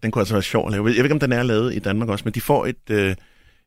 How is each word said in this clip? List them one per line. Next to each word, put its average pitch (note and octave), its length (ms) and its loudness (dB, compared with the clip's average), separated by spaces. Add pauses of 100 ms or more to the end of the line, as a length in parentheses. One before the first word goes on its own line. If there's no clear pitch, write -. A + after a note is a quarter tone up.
Den A2 80 -2
kunne A#2 100 0
altså G2 120 -2
være G2 100 2
sjov - 220 0
at G#2+ 60 -4
lave. G#2 160 0
Jeg A#2 80 2
ved B2 80 4
ikke, C#3+ 100 2
om D3+ 60 0
den C3+ 120 0
er A#2+ 120 0
lavet A#2 320 0
i G#2 40 -4
Danmark G#2+ 300 -2
også, G2+ 160 -4
men A2 80 -4
de - 80 -6
får C#3+ 240 0
et, - 240 -8
øh, G2 260 2 (520)